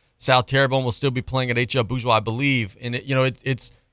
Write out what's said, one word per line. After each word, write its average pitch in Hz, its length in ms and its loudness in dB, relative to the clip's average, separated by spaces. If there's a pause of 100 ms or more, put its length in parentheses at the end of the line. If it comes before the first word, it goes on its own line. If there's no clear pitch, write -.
(180)
South 127 280 4
Terrebonne 135 400 2
will 120 80 0
still 139 180 -2
be 123 100 -4
playing 127 300 -2
at 120 60 -4
H 123 180 0
L 127 80 2
Bourgeois, 120 300 -2
I 110 80 6
believe. 117 600 -2
And, 120 140 -6
it, 123 80 -8
you 131 100 -4
know, 131 120 2
it, 131 200 -4
it's, - 260 -2 (220)